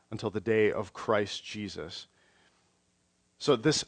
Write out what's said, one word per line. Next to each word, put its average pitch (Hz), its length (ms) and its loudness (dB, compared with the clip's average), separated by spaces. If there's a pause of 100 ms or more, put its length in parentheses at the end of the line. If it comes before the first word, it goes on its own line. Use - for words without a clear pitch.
until 110 220 -4
the 104 100 -4
day 110 300 4
of 101 220 -6
Christ 104 520 0
Jesus." 92 640 -10 (1300)
So - 180 4
this, 143 320 2